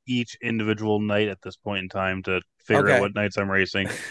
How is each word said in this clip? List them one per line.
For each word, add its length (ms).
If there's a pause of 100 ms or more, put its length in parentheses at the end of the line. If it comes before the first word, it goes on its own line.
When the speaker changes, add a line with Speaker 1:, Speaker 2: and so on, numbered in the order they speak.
Speaker 1:
each 360
individual 580
night 280
at 140
this 140
point 280
in 40
time 360
to 160 (180)
figure 320
out 20
Speaker 2:
Okay. 80
Speaker 1:
what 140
nights 240
I'm 120
racing. 380 (220)